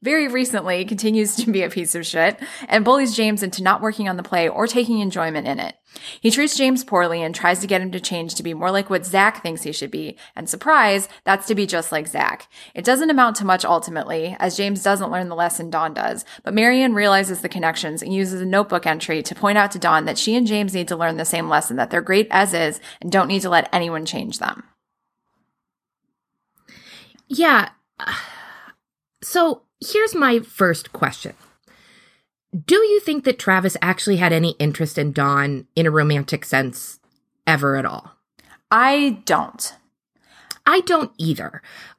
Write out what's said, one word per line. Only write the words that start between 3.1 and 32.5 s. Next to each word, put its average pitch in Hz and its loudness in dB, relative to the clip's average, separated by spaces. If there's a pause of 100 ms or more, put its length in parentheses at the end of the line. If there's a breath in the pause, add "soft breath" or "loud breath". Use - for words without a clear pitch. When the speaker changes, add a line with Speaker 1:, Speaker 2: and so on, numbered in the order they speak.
Speaker 1:
James 214 0
into 190 -6
not 190 2
working 214 -4
on 180 -4
the 175 -8
play 170 0
or 226 0
taking 233 0
enjoyment 160 -4
in 139 -4
it. 85 -8 (480 loud breath)
He 226 4
treats 285 2
James 262 2
poorly 170 0
and 160 -4
tries 180 2
to 190 -6
get 190 0
him 185 -6
to 180 -8
change 170 -6
to - -6
be 165 -6
more 170 -2
like 196 0
what 185 0
Zach 196 2
thinks 165 -8
he 151 -8
should 143 -8
be, 156 -10 (180 loud breath)
and 160 -10
surprise, 214 2 (180 loud breath)
that's 196 0
to 226 0
be 202 0
just 170 -4
like 156 -4
Zach. - -4 (260 loud breath)
It 175 -10
doesn't 269 2
amount 247 4
to 208 -4
much 185 2
ultimately, 165 -2
as 180 -2
James 202 -2
doesn't 196 0
learn 180 -4
the 170 -8
lesson 170 -2
Dawn 160 -2
does, - -6 (200 loud breath)
but - -4
Marianne 247 4
realizes 196 2
the - -6
connections 160 -4
and 185 -6
uses 190 -2
a 185 -4
notebook 190 0
entry 160 -2
to 156 -10
point 202 2
out 202 4
to 190 -10
Dawn 160 2
that 160 -4
she 220 0
and 247 2
James 208 0
need 175 -4
to 175 -4
learn 165 -2
the 165 -6
same 165 -4
lesson, 151 2
that 123 -2
they're 170 0
great 208 2
as 190 4
is 160 -2 (220 loud breath)
and 170 -6
don't 190 4
need 190 0
to 185 -4
let 170 4
anyone 165 -2
change - -8
them. - -6 (2750 loud breath)
Speaker 2:
Yeah. 269 2 (1500 loud breath)
So 339 0 (180)
here's 427 0
my 262 2
first 180 -2
question. - -6 (1300 soft breath)